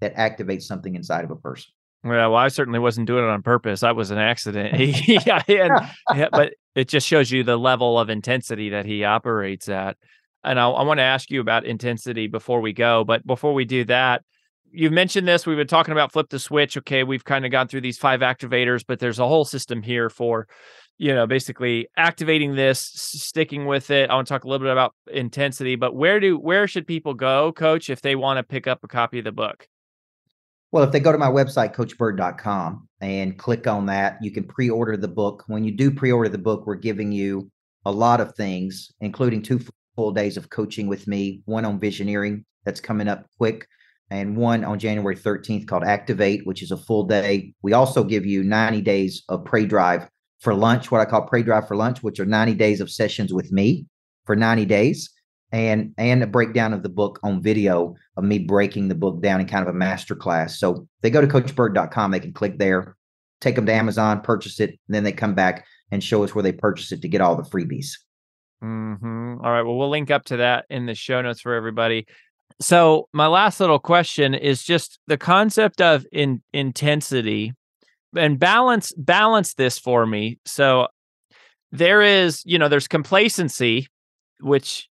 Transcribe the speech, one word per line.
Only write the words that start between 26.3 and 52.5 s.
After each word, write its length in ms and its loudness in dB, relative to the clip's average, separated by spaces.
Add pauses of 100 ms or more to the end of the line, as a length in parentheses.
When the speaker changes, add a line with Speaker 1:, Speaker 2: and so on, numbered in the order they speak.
Speaker 2:
where 260 2
should 220 -6
people 260 -6
go, 380 0
Coach, 380 0
if 120 -6
they 140 0
wanna 280 -2
pick 240 -10
up 180 -4
a 20 -18
copy 320 -4
of 60 -8
the 80 -8
book? 340 -8 (1040)
Speaker 1:
Well, 120 4
if 80 2
they 80 2
go 120 4
to 60 2
my 120 2
website, 440 0
coach 240 -6
bird 180 -2
dot 220 -4
com, 500 -6 (140)
and 380 -6
click 260 -4
on 220 -2
that, 340 -2
you 80 -8
can 140 -6
pre-order 520 -2
the 120 -4
book. 400 -4
When 160 -4
you 80 -2
do 180 0
pre-order 400 2
the 80 -4
book, 300 -2
we're 80 -4
giving 360 -6
you 380 -4 (360)
a 60 -2
lot 300 2
of 140 -6
things, 560 -8 (100)
including 400 -2
two 180 -2 (360)
full 160 -2
days 260 -2
of 140 -12
coaching 340 -6
with 220 -6
me, 380 -4
one 200 -4
on 140 -4
visioneering 640 -4 (220)
that's 140 -6
coming 280 -4
up 180 -6 (140)
quick, 280 -2 (440)
and 260 -6
one 260 0
on 140 -4
January 380 -4
thirteenth 500 -4
called 180 -2
Activate, 600 0
which 160 -8
is 80 -12
a 80 -4
full 260 -2
day. 480 0 (120)
We 100 0
also 300 4
give 240 -2
you 160 0
ninety 380 2
days 460 0
of 180 -6
Prey 200 2
Drive 420 2 (320)
for 140 0
lunch, 380 2
what 100 4
I 40 2
call 180 2
Prey 180 0
Drive 260 0
for 100 -4
lunch, 260 -2
which 160 -6
are 80 -4
ninety 260 2